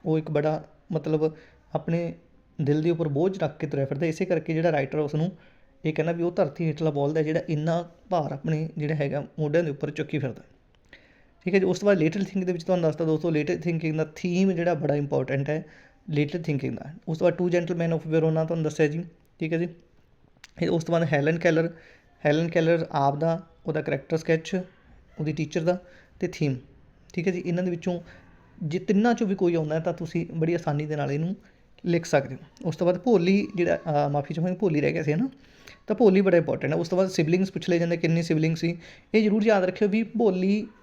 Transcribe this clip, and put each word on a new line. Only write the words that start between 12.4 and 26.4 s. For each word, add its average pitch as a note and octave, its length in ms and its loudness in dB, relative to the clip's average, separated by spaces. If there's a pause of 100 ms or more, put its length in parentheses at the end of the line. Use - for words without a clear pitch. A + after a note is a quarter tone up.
ਦੇ F3+ 80 -2
ਵਿੱਚ E3 100 -6
ਤੁਹਾਨੂੰ F3+ 200 0
ਦੱਸਦਾ D#3 220 0
ਦੋਸਤੋ, D#3+ 240 0
ਲਿਟਲ D#3 280 0
ਥਿੰਕਿੰਗ D#3+ 400 -2
ਦਾ D#3 80 0 (100)
ਥੀਮ F#3 360 2
ਜਿਹੜਾ E3+ 220 0
ਬੜਾ D3 220 0
ਇੰਪੋਰਟੈਂਟ C#3 540 -2
ਹੈ D#3 160 -2 (440)
ਲਿਟਲ D3+ 320 0
ਥਿੰਕਿੰਗ C3 360 -4
ਦਾ। - 80 -12 (220)
ਉਸ D#3+ 100 -4
ਤੋਂ F3+ 80 0
ਬਾਅਦ E3+ 120 4
ਟੂ F3+ 120 0
ਜੈਂਟਲਮੈਨ E3+ 440 0
ਆਫ D#3+ 140 -4
ਵੇਰੋਨਾ D#3+ 360 2
ਤੁਹਾਨੂੰ E3 200 -4
ਦੱਸਿਆ D3+ 240 2
ਜੀ, D#3+ 160 -2 (360)
ਠੀਕ D#3+ 140 -2
ਹੈ E3 40 0
ਜੀ। F3 100 -2 (920)
ਫਿਰ - 120 -2
ਉਸ E3 140 0
ਤੋਂ E3+ 80 -4
ਬਾਅਦ E3 120 2 (100)
ਹੈਲਨ D#3 260 2
ਕੈਲਰ, E3 340 2 (520)
ਹੈਲਨ D#3+ 240 2
ਕੈਲਰ E3 420 2
ਆਪ C#3+ 240 2
ਦਾ, E3 280 -2 (220)
ਉਹਦਾ D3+ 160 -2
ਕਰੈਕਟਰ D3 360 -4
ਸਕੈਚ, D#3+ 440 -2 (580)
ਉਹਦੀ D3+ 140 -2
ਟੀਚਰ D#3+ 280 -4
ਦਾ F3+ 180 0 (400)
ਤੇ F3+ 140 -2
ਥੀਮ, C#3 220 0 (580)